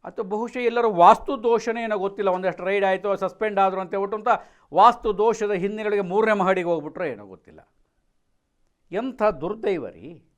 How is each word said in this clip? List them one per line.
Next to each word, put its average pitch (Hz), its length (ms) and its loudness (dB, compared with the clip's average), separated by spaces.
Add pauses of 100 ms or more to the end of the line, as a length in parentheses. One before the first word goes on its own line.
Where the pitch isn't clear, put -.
ಅಥವಾ 190 260 -10
ಬಹುಶಃ 226 280 -6
ಎಲ್ಲರೂ 233 340 0
ವಾಸ್ತು 208 520 6
ದೋಷನೇ 233 400 0
ಏನೋ 214 140 -4
ಗೊತ್ತಿಲ್ಲ, 196 320 -2
ಒಂದಷ್ಟು 180 340 -2
ರೈಡ್ 196 220 0
ಆಯಿತು, 190 300 0
ಸಸ್ಪೆಂಡ್ 196 440 -4
ಆದರು 190 200 2
ಅಂತ 185 120 -8
ಹೇಳ್ಬಿಟ್ಟು 202 260 -4
ಅಂತ 208 100 -6 (460)
ವಾಸ್ತು 214 440 4
ದೋಷದ 214 340 0
ಹಿನ್ನೆಲೆಗಳಿಗೆ 202 520 -2
ಮೂರನೇ 214 300 2
ಮಹಡಿಗೆ 185 340 0
ಹೋಗ್ಬಿಟ್ರೋ 156 360 -4
ಏನೋ 110 220 -8
ಗೊತ್ತಿಲ್ಲ. 87 440 -20 (1200)
ಎಂಥ 240 320 -6
ದುರ್ದೈವ 190 640 -2
ರೀ. 113 380 -18 (120)